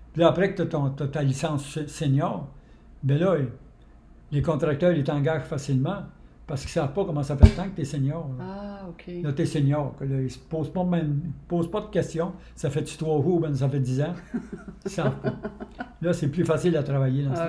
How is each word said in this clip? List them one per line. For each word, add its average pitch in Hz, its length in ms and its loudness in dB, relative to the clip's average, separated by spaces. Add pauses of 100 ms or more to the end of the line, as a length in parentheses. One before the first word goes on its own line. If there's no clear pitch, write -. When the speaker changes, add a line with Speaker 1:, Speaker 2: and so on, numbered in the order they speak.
(120)
Speaker 1:
Puis 156 120 -2
là, 165 60 10
après 185 240 4
que 175 100 -2
t'as - 20 2
ton, 143 240 0
t'as 139 180 -4
ta 151 140 -4
licence 143 440 0
se-, 156 220 -6
senior, 151 600 0 (560)
ben 139 160 4
là, 180 160 4 (960)
les 143 100 2
contracteurs, 151 520 2
ils 143 100 2
t'engagent 147 400 0
facilement 143 600 -2 (440)
parce 139 140 -6
qu'ils - 100 -10
savent 143 220 0
pas 196 120 0
comment 151 160 -2
ça 139 160 -2
fait 135 80 12
de - 100 12
temps 175 100 -4
que 196 100 -8
t'es 151 100 -4
senior, 143 420 -2 (120)
là. - 80 -10
Speaker 2:
Ah, 202 420 -10
OK. 170 140 -18 (200)
Speaker 1:
Là, 147 100 -2
t'es 151 120 0
senior, 139 520 0
que - 80 -10
là, 135 160 -2
ils 127 100 -2
se - 80 -16
posent 156 340 -6
pas 185 100 0
même, 160 420 0
ils - 60 -6 (160)
posent 170 220 0
pas 208 120 -4
de 208 60 -14
questions. 165 460 -2 (220)
Ça 147 160 -2
fait-tu 139 260 -4
trois 156 240 0
jours, 170 180 2
ben 156 140 0
ça 135 160 0
fait 143 100 0
dix 131 220 0
ans. 165 140 -2 (180)
Speaker 2:
<laughs> - 520 -12
Speaker 1:
Ils 196 60 -6
savent - 280 -2
pas. - 160 -4 (680)
Là, 170 120 2
c'est 160 160 0
plus 165 160 0
facile 160 320 2
à 147 60 2
travailler 135 420 2
dans 131 100 0
ce - 140 -2